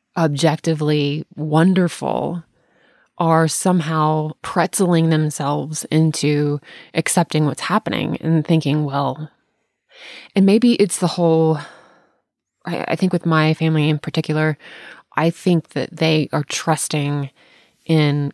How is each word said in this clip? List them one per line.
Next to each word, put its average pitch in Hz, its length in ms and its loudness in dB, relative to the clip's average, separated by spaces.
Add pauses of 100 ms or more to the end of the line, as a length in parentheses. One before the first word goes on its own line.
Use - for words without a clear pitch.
(180)
objectively 151 1080 0 (100)
wonderful 165 1080 0 (720)
are 165 300 2
somehow 156 840 0 (120)
pretzeling 175 640 0
themselves 151 760 -2
into 147 720 0 (340)
accepting 160 520 0
what's - 160 -4
happening - 560 -4
and 160 280 0
thinking, 151 400 0
"Well," 139 440 -4 (1080)
and 196 100 6
maybe 233 280 4
it's - 260 0
the 180 80 0
whole, 160 500 2 (1080)
I, - 240 -6
I - 60 -2
think 180 180 0
with 175 120 -2
my 156 280 2
family 156 360 2
in 151 80 0
particular, 156 600 -2 (580)
I 165 160 2
think 170 380 -2
that - 260 -8
they 160 360 0
are 147 120 -2
trusting 143 880 -4 (540)
in 147 480 2